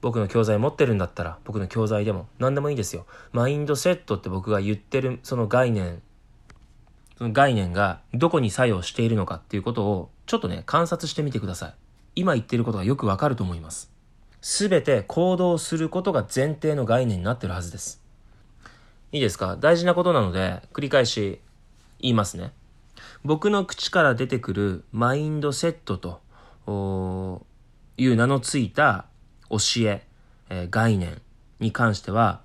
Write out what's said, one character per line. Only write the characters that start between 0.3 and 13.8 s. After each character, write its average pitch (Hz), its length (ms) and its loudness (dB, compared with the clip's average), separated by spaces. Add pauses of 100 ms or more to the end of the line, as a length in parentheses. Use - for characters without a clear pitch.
材 107 140 2
持 120 100 2
っ 151 80 -4
て 147 100 4
る 120 80 2
ん 104 40 2
だ 92 80 0
っ - 80 -10
た 87 100 -6
ら、 85 220 -8
僕 107 140 -6
の 95 80 -4
教 110 200 0
材 104 160 0
で 107 80 -2
も、 90 160 -6 (100)
何 131 160 0
で 143 60 0
も 147 100 -2
い 147 40 -2
い - 20 -4
で 113 80 -2
す - 100 -8
よ。 85 120 -10 (260)
マ 120 160 2
イ 147 100 0
ン 147 80 -2
ド 143 120 0
セ 180 160 2
ッ - 20 2
ト 110 220 -6
っ - 20 -6
て - 80 -10
僕 92 240 -4
が 104 80 2
言 101 140 0
っ 101 40 -4
て - 220 -4
る、 127 240 -4
そ 131 140 -6
の 117 100 0
概 123 240 4
念、 90 300 -4 (1160)
そ 120 60 -8
の 117 80 -2
概 139 220 6
念 95 180 0
が 95 300 0 (120)
ど 143 160 2
こ 165 120 2
に 110 100 0
作 127 160 2
用 98 140 0
し - 100 -8
て 117 120 -2
い 113 60 2
る 113 60 2
の 98 100 0
か - 100 -8
っ 80 40 -12
て - 160 -10
い 98 60 -2
う - 20 -8
こ 117 80 -4
と 113 140 -2
を、 98 240 -2 (160)
ち - 80 -4
ょ 226 40 0
っ - 40 0
と 208 80 -4
ね、 170 160 -8
観 165 220 2
察 170 200 -4
し - 60 -8
て 156 100 -4
み 143 80 -2
て 123 80 -2
く 101 80 -8
だ 92 80 -6
さ 80 140 -10
い。 - 40 -20 (420)
今 180 180 2
言 117 100 0
っ - 20 -10
て 123 120 -2
る 117 80 2
こ 117 80 -2
と 104 40 -4
が 92 60 -4
よ 127 140 2
く - 80 -4
わ 98 100 2
か 147 140 2
る 127 80 -2
と 104 80 -2
思 87 100 -4
い 82 60 -10
ま 78 100 -14
す。 - 180 -14 (520)